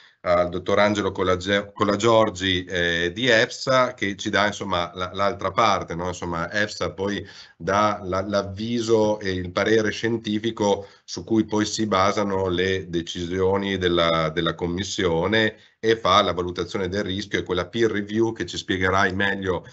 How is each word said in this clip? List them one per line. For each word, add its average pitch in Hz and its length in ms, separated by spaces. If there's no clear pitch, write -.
al 87 280
dottor 92 280
Angelo 101 340
Colage-, 95 600
Colagiorgi, 101 960
eh, 87 440
di 117 180
efsa, 123 680
che 98 220
ci 107 120
dà, 98 180
insomma, 95 460
la, 90 220
l'altra 95 360
parte, 92 440
no? 90 140
Insomma, 87 440
efsa 104 400
poi 95 340
dà 101 460
la, 92 180
l'avviso 107 1000
e 101 120
il 92 200
parere 104 400
scientifico 110 960
su 90 200
cui 110 220
poi 107 180
si 107 220
basano 98 600
le 90 420
decisioni 92 880
della, 85 500
della 82 260
Commissione 92 1040
e 113 180
fa 98 240
la 92 140
valutazione 90 540
del 101 140
rischio 95 360
e 85 40
quella 92 240
peer 117 240
review 107 440
che 90 100
ci - 140
spiegherai 95 560
meglio, 98 580